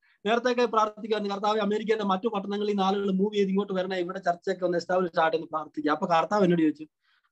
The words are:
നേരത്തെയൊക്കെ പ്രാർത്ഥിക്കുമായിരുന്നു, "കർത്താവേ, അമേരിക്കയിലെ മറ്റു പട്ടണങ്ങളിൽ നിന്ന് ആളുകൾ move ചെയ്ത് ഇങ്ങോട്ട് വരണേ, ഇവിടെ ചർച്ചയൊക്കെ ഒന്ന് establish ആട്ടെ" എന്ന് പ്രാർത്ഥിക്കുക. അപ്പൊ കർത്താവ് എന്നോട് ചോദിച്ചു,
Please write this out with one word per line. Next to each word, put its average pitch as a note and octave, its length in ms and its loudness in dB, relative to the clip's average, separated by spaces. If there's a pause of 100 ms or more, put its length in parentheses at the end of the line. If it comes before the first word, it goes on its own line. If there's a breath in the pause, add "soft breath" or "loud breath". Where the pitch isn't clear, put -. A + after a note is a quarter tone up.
(260)
നേരത്തെയൊക്കെ A#3+ 380 2
പ്രാർത്ഥിക്കുമായിരുന്നു, G#3+ 680 -2
"കർത്താവേ, G#3+ 260 0
അമേരിക്കയിലെ G#3+ 440 0
മറ്റു F#3+ 240 0
പട്ടണങ്ങളിൽ G3+ 420 -2
നിന്ന് G3+ 120 0
ആളുകൾ G3 280 0
move G3 240 0
ചെയ്ത് G3+ 140 2
ഇങ്ങോട്ട് G3 240 0
വരണേ, F#3 240 -2
ഇവിടെ F3+ 220 -4
ചർച്ചയൊക്കെ F3+ 460 -2
ഒന്ന് F3 140 0
establish F3+ 420 0
ആട്ടെ" D#3+ 160 2
എന്ന് D#3+ 120 -6
പ്രാർത്ഥിക്കുക. D3+ 420 -4
അപ്പൊ D#3 160 0
കർത്താവ് E3+ 380 2
എന്നോട് F3 180 4
ചോദിച്ചു, D#3 240 0 (460)